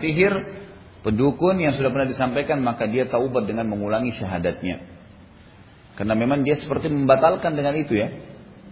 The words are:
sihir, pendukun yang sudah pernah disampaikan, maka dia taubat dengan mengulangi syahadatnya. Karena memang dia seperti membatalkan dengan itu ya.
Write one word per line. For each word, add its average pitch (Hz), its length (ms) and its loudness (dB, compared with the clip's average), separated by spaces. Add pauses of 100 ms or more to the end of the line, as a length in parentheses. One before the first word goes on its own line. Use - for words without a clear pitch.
sihir, 165 320 4 (720)
pendukun 143 560 2
yang 143 160 0
sudah 131 160 0
pernah 135 160 0
disampaikan, 131 560 -2
maka 117 240 -2
dia 123 160 2
taubat 127 400 0
dengan 110 240 -2
mengulangi 107 480 -2
syahadatnya. 90 640 -4 (1120)
Karena 107 240 -2
memang 127 240 2
dia 143 160 2
seperti 139 320 -4
membatalkan 151 640 4
dengan 143 240 0
itu 135 240 0
ya. - 160 -4 (560)